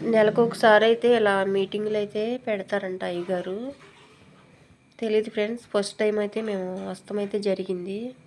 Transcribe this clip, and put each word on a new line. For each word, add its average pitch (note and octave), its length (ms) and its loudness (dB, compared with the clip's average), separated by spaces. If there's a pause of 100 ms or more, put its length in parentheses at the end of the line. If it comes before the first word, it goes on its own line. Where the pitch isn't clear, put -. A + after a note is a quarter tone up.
(140)
నెలకు G#3+ 320 4
ఒకసారి G#3+ 420 6
అయితే A#3 200 4 (100)
ఇలా G#3 160 4 (200)
మీటింగులు G#3 460 -2
అయితే G#3 240 -4 (220)
పెడతారంట F#3+ 640 -4
అయ్యగారు. F3+ 460 -4 (1400)
తెలీదు A3 360 0
ఫ్రెండ్స్, A3+ 360 -4
ఫస్ట్ G3+ 300 -2
టైమ్ G#3+ 220 2
అయితే G#3 260 -6
మేము F#3 180 -4 (220)
వస్తాం G3 320 -8
అయితే G3+ 160 -4 (100)
జరిగింది. F#3+ 500 -4 (280)